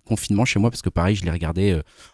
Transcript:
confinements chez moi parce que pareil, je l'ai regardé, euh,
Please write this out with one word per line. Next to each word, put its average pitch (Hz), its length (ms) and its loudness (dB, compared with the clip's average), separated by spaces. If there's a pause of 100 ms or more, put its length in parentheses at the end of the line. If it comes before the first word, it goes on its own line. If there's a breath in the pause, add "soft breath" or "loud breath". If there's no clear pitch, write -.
confinements 107 400 0
chez - 140 0
moi 110 100 4
parce - 140 -6
que 92 80 -2
pareil, 92 260 0
je 92 80 -6
l'ai 82 60 -2
regardé, 85 420 0
euh, 78 100 0 (320 soft breath)